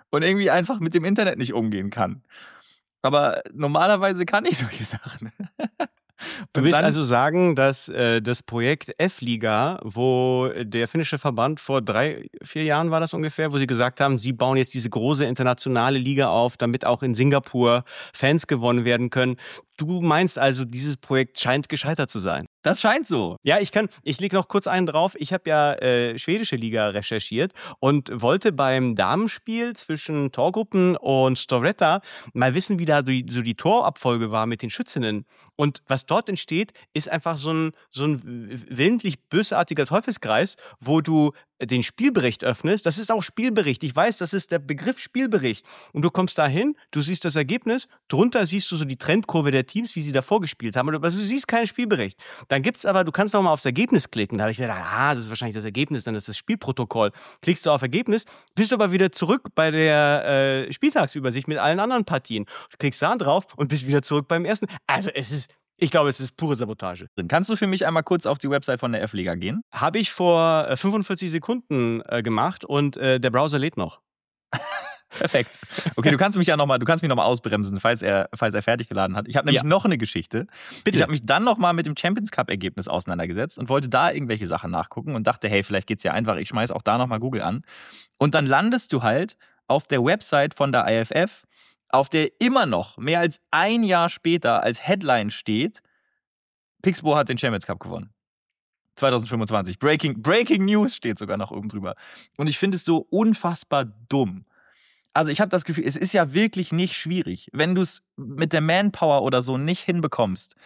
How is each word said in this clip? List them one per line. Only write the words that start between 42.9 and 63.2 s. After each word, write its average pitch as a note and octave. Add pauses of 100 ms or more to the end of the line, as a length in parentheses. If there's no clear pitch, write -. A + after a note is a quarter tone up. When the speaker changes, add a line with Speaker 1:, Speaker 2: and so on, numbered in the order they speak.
Speaker 2:
ist A3+
auch G#3+
Spielbericht. G#3+
Ich B2
weiß, G3
das F3
ist G3
der E3+
Begriff D3+
Spielbericht. G#3 (280)
Und D3
du E3+
kommst -
da D3+
hin, G#3 (160)
du D3+
siehst E3
das D3+
Ergebnis, A3 (200)
drunter A3
siehst F#3
du F3
so D3+
die C3+
Trendkurve D#3+
der C3
Teams, A3+
wie E3+
sie D3
davor C#3+
gespielt A#2
haben. B2+ (160)
Also E3+
du G#3+
siehst B3+
keinen A#3
Spielbericht. D3+ (280)
Dann C3+
gibt's -
aber, F#3+
du D#3+
kannst G3+
auch G3
mal F3
aufs D3
Ergebnis D#3
klicken. G#2+
Da G#2+
hab G#2+
ich A2+
mir B2+
gedacht, G2
ah, C3+
das A#2
ist G#2+
wahrscheinlich A2+
das G#2+
Ergebnis, B2
dann A2+
ist G#2
das G#2
Spielprotokoll. A#2+ (300)
Klickst -
du E3
auf C#3
Ergebnis, G3+ (320)
bist A3
du -
aber G#3
wieder F#3
zurück G3+
bei D#3+
der, D3+ (440)
äh, -
Spieltagsübersicht C#3
mit D3+
allen D3+
anderen A3+
Partien. A#2 (240)
Du -
klickst C#3
da D#3
drauf F3 (120)